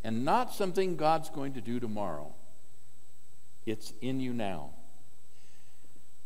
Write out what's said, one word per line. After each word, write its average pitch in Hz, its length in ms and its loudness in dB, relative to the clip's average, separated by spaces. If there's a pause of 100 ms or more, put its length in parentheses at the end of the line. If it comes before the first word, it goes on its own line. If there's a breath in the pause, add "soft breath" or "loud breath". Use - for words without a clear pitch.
and 113 200 2
not 214 300 4
something 185 440 2
God's 156 320 4
going 139 240 0
to 127 80 -2
do 117 180 0
tomorrow. 98 560 0 (1300)
It's 110 340 0
in 131 200 0
you 127 140 0
now. 92 380 0 (1500 soft breath)